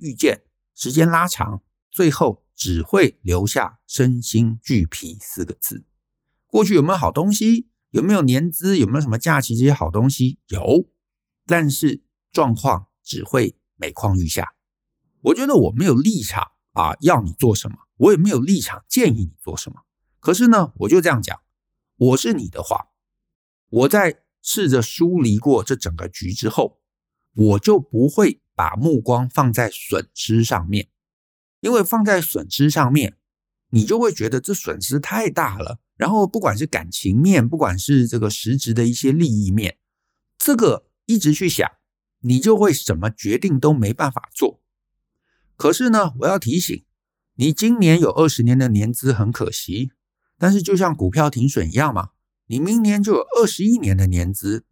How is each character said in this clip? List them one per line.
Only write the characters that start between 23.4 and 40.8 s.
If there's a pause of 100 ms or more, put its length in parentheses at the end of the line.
我
在 (180)
试
着
梳
理
过
这
整
个
局
之
后， (540)
我
就
不
会 (160)
把
目
光
放
在
损
失
上
面， (720)
因
为
放
在
损
失
上
面， (540)
你
就
会
觉
得
这
损
失
太
大
了， (160)
然
后
不
管
是
感
情
面，
不
管
是
这
个
实
质
的
一
些
利
益
面， (580)
这
个 (200)